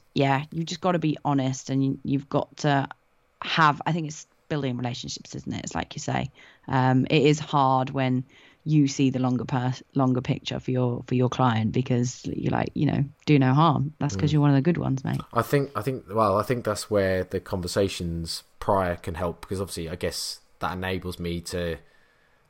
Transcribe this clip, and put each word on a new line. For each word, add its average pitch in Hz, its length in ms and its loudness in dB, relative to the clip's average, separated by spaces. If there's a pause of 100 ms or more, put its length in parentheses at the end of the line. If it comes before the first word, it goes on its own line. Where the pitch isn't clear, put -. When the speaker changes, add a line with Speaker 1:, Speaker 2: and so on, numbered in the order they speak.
(160)
Speaker 1:
yeah, 139 360 2
you've 160 160 -4
just 180 120 -8
gotta 180 200 0
be 156 260 0
honest, 135 440 0
and 135 140 0
you, 135 200 -2
you've 135 260 -4
got - 280 -2
to 139 300 2 (540)
have, 156 440 4
I 160 60 0
think 160 160 -2
it's - 180 -14 (220)
building 139 300 -2
relationships, - 580 -8
isn't - 160 -8
it? - 140 -8
It's - 100 -8
like - 200 -6
you 147 40 -10
say, 131 300 -4 (400)
um, 131 400 4
it 147 140 4
is 147 160 6
hard 131 500 2
when 131 340 0 (400)
you 151 240 4
see 135 220 2
the 127 100 -2
longer 127 240 0
per-, 127 300 0 (220)
longer 127 260 2
picture - 400 -4
for 131 100 -4
your, 123 360 0
for 127 80 0
your 123 140 4
client, 113 440 2
because 123 520 0
you're - 260 -4
like, - 220 0
you 156 120 0
know, - 180 0 (220)
do 151 140 4
no 131 140 4
harm. 147 460 2
That's 143 160 -2
'cause 151 140 0
Speaker 2:
Mm. 143 40 2
Speaker 1:
you're 147 80 4
one 147 100 6
of 139 40 6
the 135 60 4
good 170 160 2
ones, 131 260 -2
mate. 135 180 -4 (120)
Speaker 2:
I 113 80 2
think, 139 340 0
I 107 60 -4
think, 131 280 -6
well, 101 280 2
I 107 60 0
think 120 200 -2
that's - 260 -4
where 95 360 2
the 95 160 -4
conversations 87 1000 -4 (160)
prior 95 360 0
can 85 200 -8
help, 87 260 -6
because 95 180 -6
obviously 85 300 -8
I 90 60 -8
guess - 440 -6 (200)
that 82 120 -4
enables 90 480 -6
me 87 220 -6
to 87 380 -6 (720)